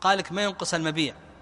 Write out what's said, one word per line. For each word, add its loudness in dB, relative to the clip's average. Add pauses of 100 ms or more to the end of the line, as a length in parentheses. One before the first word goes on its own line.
قال 6
لك -6
ما -2
ينقص -4
المبيع. 0 (280)